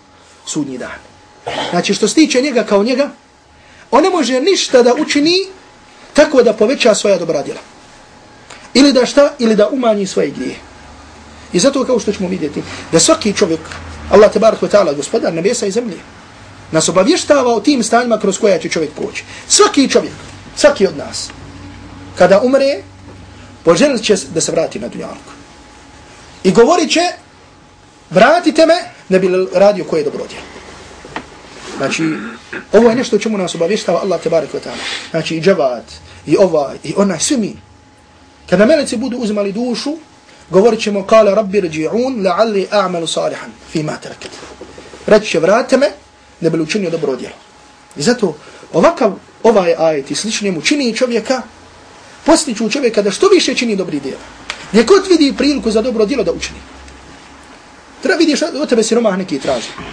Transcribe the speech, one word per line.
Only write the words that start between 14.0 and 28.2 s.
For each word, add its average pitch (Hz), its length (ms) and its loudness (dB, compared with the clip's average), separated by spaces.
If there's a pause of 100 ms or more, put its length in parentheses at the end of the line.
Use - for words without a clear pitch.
Allah 196 220 6
tabaraka 202 340 2
wa - 40 -6
ta'ala, 175 260 2
gospodar 160 380 -4
nebesa 208 320 -2
i 196 40 -2
zemlje, 226 260 -6 (760)
nas 160 160 0
obavještava 240 680 2
o 214 60 -2
tim 277 220 2
stanjima 233 360 0
kroz 196 200 -2
koja 196 200 2
će 170 100 -8
čovjek 156 240 -4
proći. - 320 -10 (240)
Svaki 294 400 2
čovjek, 180 240 0 (440)
svaki 208 300 4
od 160 100 -6
nas, 117 340 -12 (880)
kada 185 220 6
umre, 277 420 0 (840)
poželit 214 380 4
će 202 140 2 (180)
da 160 60 -2
se 156 120 -4
vrati 160 260 -4
na 113 100 -10
dunjalku. - 440 -14 (1120)
I 190 80 4
govorit 277 380 4
će, 311 100 0 (1080)
„Vratite 311 560 4